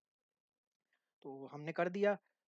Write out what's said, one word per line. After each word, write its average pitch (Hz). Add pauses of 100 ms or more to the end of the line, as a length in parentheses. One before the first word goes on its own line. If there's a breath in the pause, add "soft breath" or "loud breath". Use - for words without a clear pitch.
(1200)
तो 135
हमने 147
कर 175
दिया, 202 (320)